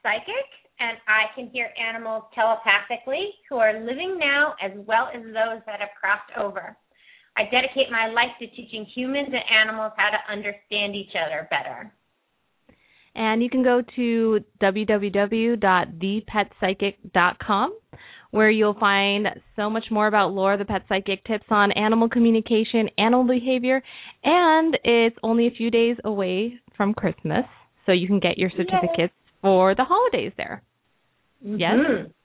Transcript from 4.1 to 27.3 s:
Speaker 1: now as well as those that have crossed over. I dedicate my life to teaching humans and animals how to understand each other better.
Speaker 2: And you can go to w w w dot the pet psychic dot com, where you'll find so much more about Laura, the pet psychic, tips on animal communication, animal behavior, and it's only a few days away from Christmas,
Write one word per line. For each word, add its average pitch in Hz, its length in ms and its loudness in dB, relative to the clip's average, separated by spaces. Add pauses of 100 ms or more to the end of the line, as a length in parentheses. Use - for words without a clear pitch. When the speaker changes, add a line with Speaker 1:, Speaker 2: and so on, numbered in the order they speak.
Speaker 1:
now 285 420 0
as 196 100 -6 (140)
well 226 300 0
as 233 80 -14
those 226 420 -4
that 208 140 -10
have 202 180 -8
crossed 202 400 -4
over. 190 380 -8 (600)
I 214 80 2
dedicate 262 440 -2
my 226 180 -2
life 240 320 -2
to 233 80 -12
teaching 226 460 -16
humans 269 380 -4
and 254 180 -4
animals 220 460 0
how 208 160 0
to 214 80 -2 (120)
understand 202 680 -6
each 196 180 -10
other 160 340 -6
better. 143 440 -8 (1200)
Speaker 2:
And 220 260 0
you 240 80 0
can 262 140 0
go 247 180 4 (140)
to 226 460 2 (180)
w 202 260 2
w 208 240 0
w 226 460 0
dot 196 320 2 (100)
the 196 300 -4
pet 208 320 -4
psychic 196 380 -2 (160)
dot 180 260 2
com, 226 340 -2 (580)
where 214 200 4
you'll 214 260 2
find 202 500 2 (280)
so 208 140 -4
much 220 200 -4
more 214 180 2
about 202 260 2
Laura, 196 240 2
the 196 80 -4
pet 196 240 -4
psychic, 196 340 -2
tips 220 260 -6
on 208 220 4
animal 226 380 2
communication, 226 880 2
animal 247 280 4
behavior, 254 560 0 (440)
and 320 580 4
it's 233 400 4
only 233 240 2
a 233 40 -2
few 233 200 -4
days 233 320 2
away 202 560 -2 (160)
from 202 180 2
Christmas, 180 520 -2 (420)